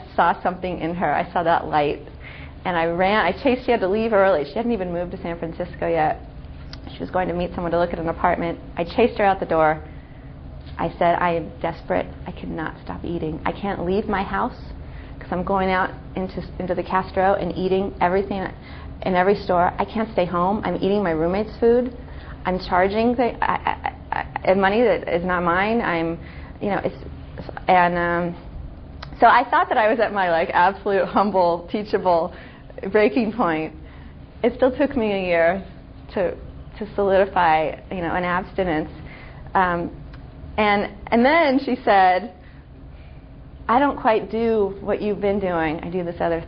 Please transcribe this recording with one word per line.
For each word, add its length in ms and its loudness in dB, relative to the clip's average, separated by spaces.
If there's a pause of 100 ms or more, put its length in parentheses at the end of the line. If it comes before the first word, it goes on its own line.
(140)
saw 280 2
something 380 -4
in 140 -2
her. 180 0
I 200 0
saw 100 0
that 240 2
light. 360 0 (640)
And 100 0
I 80 2
ran, 400 2
I 80 2 (100)
chased, 220 2
she 60 2
had 100 4
to 80 2
leave 240 0
early. 320 6
She 80 -10
hadn't 200 -2
even 200 -2
moved 200 -4
to 100 -10
San 160 -6
Francisco 500 -4
yet. 320 2 (720)
She 60 -12
was 120 -8
going 180 0
to 60 -2
meet 200 -4
someone 180 -4
to 60 4
look 160 2
at 40 -4
an 120 -2
apartment. 500 0 (160)
I 80 -2
chased 320 2
her 80 2
out 160 4
the 60 -4
door. 360 4 (960)
I 200 -2
said, 200 4
"I 180 2
am 240 -6
desperate. 460 -2 (200)
I 60 -8
cannot 420 -8 (100)
stop 180 -10
eating. 440 -4
I 60 0
can't 340 -4
leave 220 0
my 140 0
house 380 -4 (580)
'cause 140 -12
I'm 100 -2
going 280 2
out 200 2 (260)
into, 260 -6 (160)
into 160 -2
the 80 -2
Castro 500 2
and 240 -2
eating 460 0
everything 440 0 (560)
in 120 0
every 220 4
store. 420 2
I 80 0
can't 260 -4
stay 140 2
home. 380 0
I'm 120 -2
eating 260 2
my 100 2
roommate's 460 0
food. 380 4 (480)
I'm 140 0
charging 560 2
the, 280 0
I, 520 0 (180)
I, 380 -2
I, 40 6
money 280 4
that 260 2
is 160 0
not 180 0
mine. 380 2
I'm, 380 -2 (420)
you 80 -2
know, 160 -2
it's," 120 -4 (720)
and, 280 6
um, 460 0 (760)
so 80 8
I 220 6
thought 220 2
that 80 0
I 120 4
was 80 2
at 140 2
my, 180 2
like, 200 2
absolute 560 4
humble, 640 2
teachable 640 0 (580)
breaking 400 4
point. 420 -2 (680)
It 140 4
still 200 2
took 180 2
me 180 0
a 100 0
year 440 2 (460)
to, 200 0 (460)
to 160 -8
solidify, 840 4 (140)
you 120 -6
know, 120 -2
an 100 0
abstinence. 640 -2 (640)
Um, 480 0 (560)
and, 340 2 (160)
and 160 4
then 380 6
she 220 -2
said, 500 6 (1300)
"I 100 4
don't 220 2
quite 300 2
do 500 0
what 220 -2
you've 180 -2
been 180 2
doing. 420 0
I 100 -8
do 120 -2
this 160 -6
other 300 0